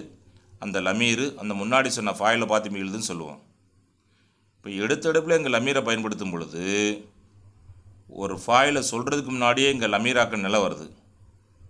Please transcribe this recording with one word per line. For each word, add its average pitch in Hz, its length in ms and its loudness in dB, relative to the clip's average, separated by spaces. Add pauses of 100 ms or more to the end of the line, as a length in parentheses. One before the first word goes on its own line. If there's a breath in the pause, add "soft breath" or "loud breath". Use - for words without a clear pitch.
(600 soft breath)
அந்த 101 220 -6
லமீர் 113 440 0 (120)
அந்த 104 160 -6
முன்னாடி 123 360 0
சொன்ன 107 280 -4
ஃபாயிலை 113 300 2
பார்த்து 104 280 0
மீளுதுன்னு 98 340 -6
சொல்லுவோம். 80 300 -10 (1120)
இப்போ - 260 -16
எடுத்தெடுப்புல 156 600 2
இங்க 147 120 0
லமீரை 127 340 2
பயன்படுத்தும் 107 500 -2
பொழுது 82 300 -6 (1500)
ஒரு 95 200 -4
ஃபாயில 135 420 4 (140)
சொல்றதுக்கு 131 440 -2
முன்னாடியே 123 360 4
இங்க 117 160 0
லமீராக்க 113 500 2
நிலை 101 220 2
வருது. 78 280 -2 (840)